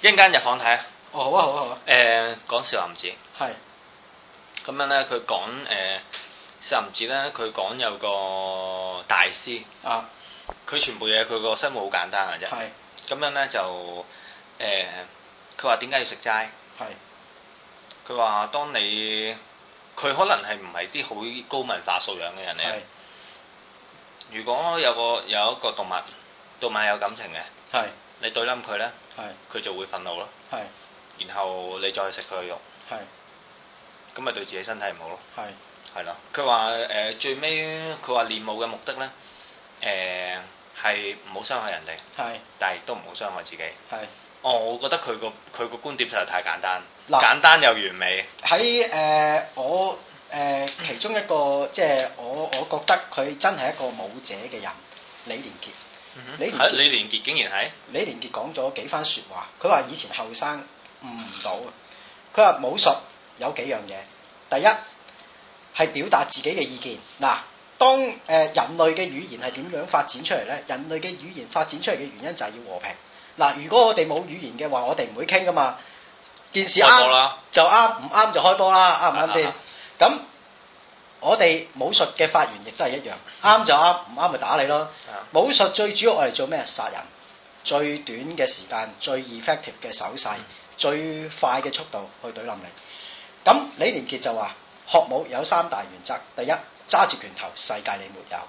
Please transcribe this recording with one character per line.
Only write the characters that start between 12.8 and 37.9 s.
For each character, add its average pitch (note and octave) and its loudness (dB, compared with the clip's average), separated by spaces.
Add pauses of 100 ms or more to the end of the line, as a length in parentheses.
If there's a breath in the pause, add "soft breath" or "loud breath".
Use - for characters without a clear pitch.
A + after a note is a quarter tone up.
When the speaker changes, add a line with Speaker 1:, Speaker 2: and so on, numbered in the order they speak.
Speaker 1:
咁 C3+ -4
樣 D3 -2
呢， C#3 -2
就， F2+ -6 (540 loud breath)
誒， G2 -2 (720)
佢 - -12
話 A#2+ 4
點 A#2+ -6
解 C#3 2
要 B2 -2
食 - -8
齋？ A2 -2 (340)
Speaker 2:
係。 A#2 -10 (1200)
Speaker 1:
佢 B2 -6
話 G#2+ 2
當 D3 -4
你， A2 -2 (600)
佢 C#3 -2
可 - 4
能 G3+ 4
係 - -4
唔 F#2 -16
係 F2 -6
啲 C#3+ -8
好 - -10 (340)
高 C#3 -4
文 A#2+ -6
化 F#2 0
素 G2 -4
養 E2+ -8
嘅 F#2+ -12
人 F2 -8
嚟 E2 -6
嘅。 F2 -2
Speaker 2:
係。 G#2+ -8 (1500 loud breath)
Speaker 1:
如 A2 -10
果 D#3 -2
有 B2+ 4
個， A#2 0
有 G#2 2
一 - -4
個 A2+ -4
動 G2 -8
物， F2+ -6 (680)
動 A#2 -4
物 G#2+ -2
係 G#2+ 0
有 G#2 0
感 G#2 -4
情 G#2+ -12
嘅。 D#2+ -10 (360)
Speaker 2:
係。 A2+ -2 (340)
Speaker 1:
你 A2+ -4
對 A#2 -2
冧 B2 -4
佢 G#2+ -8
呢， A#2 -4 (240)
Speaker 2:
係。 A2+ -12 (300)
Speaker 1:
佢 A2 -8
就 G2 -8
會 F#2+ -8
憤 F#2+ -10
怒 F2+ -8
咯。 G2 -10 (220)
Speaker 2:
係。 B2+ -6 (680)
Speaker 1:
然 F#2 -12
後 F#2 -6
你 G2 -2
再 F#2+ -4
食 F#2+ -6
佢 F#2+ -8
嘅 F2+ -8
肉。 F2+ -10 (300)
Speaker 2:
係。 A#2 -10 (1200)
Speaker 1:
咁 A#2+ -12
咪 B2+ -4
對 G#2 -8
自 F#2+ -10
己 F#2+ -10
身 A2 -8
體 G2+ -6
唔 F2 -8
好 D#2+ -12
咯。 F2 -14 (160)
Speaker 2:
係。 - -16
Speaker 1:
係 F2 -8
啦， E2+ -10 (180)
佢 C#3+ -4
話， A2+ 2
誒， A2 -4
最 C3+ -2
尾 D#3 -6